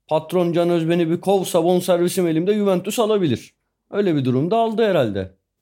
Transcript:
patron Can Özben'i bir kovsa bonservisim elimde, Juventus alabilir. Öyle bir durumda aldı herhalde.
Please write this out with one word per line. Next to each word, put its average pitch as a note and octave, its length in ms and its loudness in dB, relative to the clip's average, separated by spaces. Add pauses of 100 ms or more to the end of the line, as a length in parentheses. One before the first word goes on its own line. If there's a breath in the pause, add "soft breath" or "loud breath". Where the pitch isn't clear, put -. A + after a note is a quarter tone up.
patron E3+ 460 -2
Can E3+ 160 0
Özben'i E3+ 400 0
bir E3+ 120 -2
kovsa F#3 420 0
bonservisim F3+ 640 0
elimde, E3+ 260 0
Juventus G3+ 460 -2
alabilir. G3+ 540 0 (380)
Öyle F#3+ 240 0
bir C#3 100 -2
durumda C#3 320 0
aldı A3+ 320 0
herhalde. G#2 480 -2 (240)